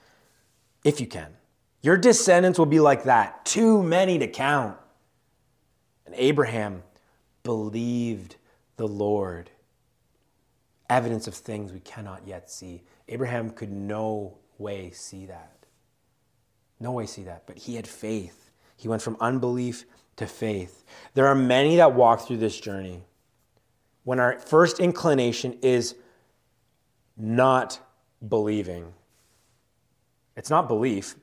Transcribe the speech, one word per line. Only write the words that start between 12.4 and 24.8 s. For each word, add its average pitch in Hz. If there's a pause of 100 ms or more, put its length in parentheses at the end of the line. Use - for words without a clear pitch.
see. 90 (260)
Abraham 120
could 107
no 104 (220)
way 98
see 95
that. 87 (1160)
No 120
way 120
see 101
that. 85
But -
he 120
had 113
faith. 107 (240)
He -
went 110
from 110
unbelief 123 (320)
to 110
faith. 98 (300)
There 135
are 139
many 135
that 160
walk 117
through 120
this 107
journey 95 (1000)
when 127
our 123
first 165